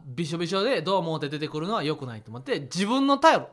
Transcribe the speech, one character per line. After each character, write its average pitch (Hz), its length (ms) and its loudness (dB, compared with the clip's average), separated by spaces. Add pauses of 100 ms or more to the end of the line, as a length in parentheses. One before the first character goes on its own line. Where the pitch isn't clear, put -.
び 143 220 -6
し 151 80 -6
ょ 170 40 -2
び 170 100 -2
し 190 80 -2
ょ 196 80 0
で、 233 180 0
ど 190 120 0
う - 20 4
思 165 200 0
う 147 40 -6
て 147 80 -4
出 147 100 -6
て 151 80 -4
く 151 140 -6
る 170 80 -4
の 220 60 -2
は 185 100 -2
良 151 120 0
く 139 100 -10
な 117 100 -10
い 104 60 -14
と - 80 -18
思 120 100 -12
っ - 20 -14
て、 233 180 -2
自 165 240 -2
分 262 220 2
の 277 120 4
タ 285 180 8
オ 156 40 2
ル、 - 120 -8